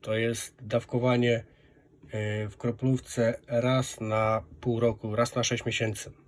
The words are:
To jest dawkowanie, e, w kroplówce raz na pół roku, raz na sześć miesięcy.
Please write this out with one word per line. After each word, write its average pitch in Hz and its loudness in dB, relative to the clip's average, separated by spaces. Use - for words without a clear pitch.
To 110 0
jest 113 -2
dawkowanie, 120 2
e, 107 -4
w - -18
kroplówce 120 0
raz 127 0
na 110 0
pół 117 -2
roku, 113 0
raz 120 0
na 120 0
sześć - -2
miesięcy. 107 -2